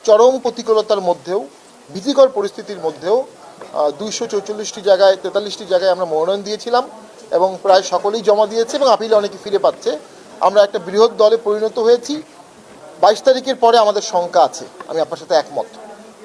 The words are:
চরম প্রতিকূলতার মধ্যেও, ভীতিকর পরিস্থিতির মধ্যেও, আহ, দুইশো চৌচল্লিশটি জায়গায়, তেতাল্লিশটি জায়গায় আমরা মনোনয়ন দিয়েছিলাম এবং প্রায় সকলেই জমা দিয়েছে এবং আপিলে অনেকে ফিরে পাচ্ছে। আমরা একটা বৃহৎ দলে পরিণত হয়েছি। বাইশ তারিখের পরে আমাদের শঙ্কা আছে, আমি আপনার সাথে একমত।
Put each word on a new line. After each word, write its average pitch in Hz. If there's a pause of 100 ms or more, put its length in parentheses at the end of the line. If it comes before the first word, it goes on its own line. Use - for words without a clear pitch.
চরম 240
প্রতিকূলতার 220
মধ্যেও, 180 (460)
ভীতিকর 262
পরিস্থিতির 202
মধ্যেও, 165 (480)
আহ, 147
দুইশো 214
চৌচল্লিশটি 214
জায়গায়, 190
তেতাল্লিশটি 196
জায়গায় 185
আমরা 180
মনোনয়ন 170
দিয়েছিলাম 233 (420)
এবং 185
প্রায় 196
সকলেই 202
জমা 208
দিয়েছে 226
এবং 269
আপিলে 220
অনেকে 202
ফিরে 202
পাচ্ছে। 220 (400)
আমরা 196
একটা 202
বৃহৎ 202
দলে 220
পরিণত 220
হয়েছি। 240 (760)
বাইশ 208
তারিখের 254
পরে 233
আমাদের 208
শঙ্কা 175
আছে, 127 (220)
আমি 160
আপনার 156
সাথে 160
একমত। 143 (580)